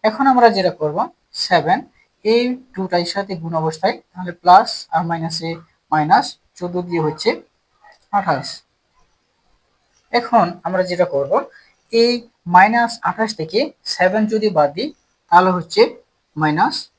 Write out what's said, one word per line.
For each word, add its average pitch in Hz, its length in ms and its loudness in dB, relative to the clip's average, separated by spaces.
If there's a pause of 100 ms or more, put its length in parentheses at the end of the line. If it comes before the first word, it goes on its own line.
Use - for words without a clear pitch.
এখন 220 240 -2
আমরা 247 160 6 (100)
যেটা 180 140 0 (100)
করব, 151 160 -4 (480)
সেভেন 170 320 2 (480)
এই 233 180 2 (320)
দুটার 180 380 -4
সাথে 196 280 -6
গুণ 165 200 -8
অবস্থায়, 160 340 -2 (160)
তাহলে 180 200 -10 (100)
প্লাস - 280 6 (240)
আর 160 160 0
মাইনাসে 165 400 -6 (420)
মাইনাস, 160 340 2 (320)
চোদ্দ 175 180 -8 (140)
দিয়ে 170 160 -2
হচ্ছে 151 240 -2 (880)
আঠাশ। 165 300 -2 (1700)
এখন 233 320 2 (220)
আমরা 185 220 -2
যেটা 175 160 0 (100)
করব, 139 160 -2 (600)
এই 233 200 2 (440)
মাইনাস 226 360 4 (180)
আঠাশ 220 200 -4 (100)
থেকে 165 200 -4 (360)
সেভেন 196 260 2 (120)
যদি 214 140 0 (100)
বাদ 147 180 4
দিই 254 140 -6 (400)
তাহলে 185 280 6
হচ্ছে 196 240 0 (540)
মাইনাস 156 400 0 (240)